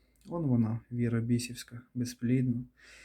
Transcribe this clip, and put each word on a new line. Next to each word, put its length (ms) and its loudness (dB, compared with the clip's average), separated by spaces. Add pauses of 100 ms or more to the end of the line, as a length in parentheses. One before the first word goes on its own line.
(280)
Он 180 -2
вона, 340 4 (120)
віра 280 0
бісівська, 600 -4 (140)
безплідна. 680 0 (400)